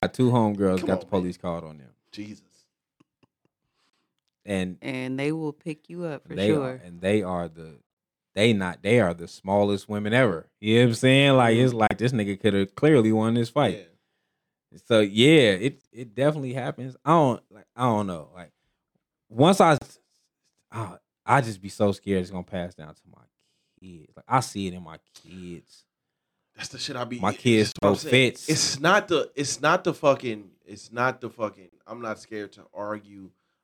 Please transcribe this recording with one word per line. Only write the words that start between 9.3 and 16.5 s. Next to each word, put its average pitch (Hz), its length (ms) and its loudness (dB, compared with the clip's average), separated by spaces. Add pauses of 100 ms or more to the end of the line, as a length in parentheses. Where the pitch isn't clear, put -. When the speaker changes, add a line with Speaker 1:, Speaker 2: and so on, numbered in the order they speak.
Speaker 1:
women 104 240 -6
ever. 113 340 0 (140)
You 107 160 0
know 120 60 6
what 123 60 6
I'm 113 60 -2
saying? 135 420 4
Like, 117 200 4
it's 127 160 2
Speaker 2:
Mm. 117 60 -6
Speaker 1:
like, 107 200 0
this 123 140 -2
nigga 101 280 -4
coulda 98 260 0
clearly 131 440 2
won 110 240 0
this 117 140 -2
fight. 117 300 0 (960)
Speaker 2:
Yeah. 78 140 -20
Speaker 1:
So, 110 140 4
yeah, 113 520 6
it, 107 280 -4 (120)
it 113 220 -18
definitely 135 380 -4